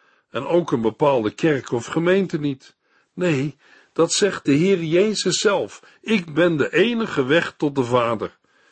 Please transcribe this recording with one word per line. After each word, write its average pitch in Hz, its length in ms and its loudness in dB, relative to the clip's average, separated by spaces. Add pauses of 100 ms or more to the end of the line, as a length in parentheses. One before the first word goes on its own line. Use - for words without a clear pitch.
(300)
en 113 160 -8
ook 170 260 0
een 123 100 0
bepaalde 113 480 2
kerk 147 420 -2
of 120 140 -4
gemeente 175 520 0
niet. 147 380 -8 (380)
Nee, 151 420 -2 (360)
dat 160 200 2
zegt - 320 0
de 147 80 2
Heer 170 300 2
Jezus 180 580 0
zelf: 180 420 -2 (180)
"Ik 180 340 -2
ben 170 220 2
de 123 160 0
enige 214 520 0
weg 160 320 0
tot 147 180 -4
de 135 100 0
Vader." 117 540 -2 (340)